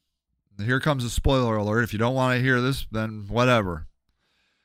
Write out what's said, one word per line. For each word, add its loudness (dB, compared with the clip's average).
Here 0
comes 0
a -4
spoiler 2
alert. 0
If -6
you -4
don't 0
want 2
to 0
hear 2
this, -2
then -6
whatever. 2